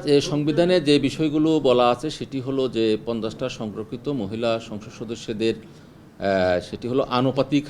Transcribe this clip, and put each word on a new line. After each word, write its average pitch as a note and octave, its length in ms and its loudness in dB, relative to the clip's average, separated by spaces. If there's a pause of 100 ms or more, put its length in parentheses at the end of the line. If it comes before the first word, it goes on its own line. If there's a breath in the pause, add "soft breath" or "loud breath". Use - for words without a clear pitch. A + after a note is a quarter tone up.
এ, C#3+ 160 4
সংবিধানে D#3 600 2
যে D3 180 4
বিষয়গুলো D#3 640 0
বলা B2 280 4
আছে A#2+ 220 0
সেটি B2 300 -8
হলো C3 280 -2
যে A2 380 2
পঞ্চাশটা A2+ 420 -4
সংরক্ষিত A2 600 -8
মহিলা A2+ 520 -2
সংসদ A2+ 380 -12
সদস্যদের, A2+ 560 -2
এ, F#2+ 1080 -2
সেটি G#2+ 280 -8
হলো B2+ 140 2
আনুপাতিক C3 680 2